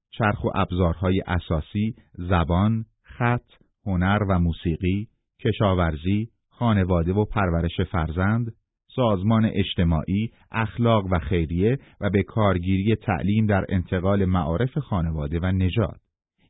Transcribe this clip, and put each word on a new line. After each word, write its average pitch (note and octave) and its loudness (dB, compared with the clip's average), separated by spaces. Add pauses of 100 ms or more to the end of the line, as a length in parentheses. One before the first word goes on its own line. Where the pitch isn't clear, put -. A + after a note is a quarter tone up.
چرخ - -2
و A2+ -2
ابزارهای F#2 0
اساسی، G#2 -2 (180)
زبان، F2+ 0 (180)
خط، - -4 (340)
هنر F#2+ 0 (100)
و F#2 2
موسیقی، F2+ -2 (320)
کشاورزی، F#2+ 0 (200)
خانواده F#2 0
و G#2 0
پرورش E2+ -2
فرزند، F#2 -2 (420)
سازمان A2 2
اجتماعی، F#2+ 0 (200)
اخلاق A2+ 0
و F2 2
خیریه F2 0 (240)
و G2+ -2
به G2 2
کارگیری F#2+ 0
تعلیم G2+ 0
در G2+ 2
انتقال F#2+ 0
معارف F#2 0
خانواده E2 -2
و E2+ -2
نژاد. F#2 0 (500)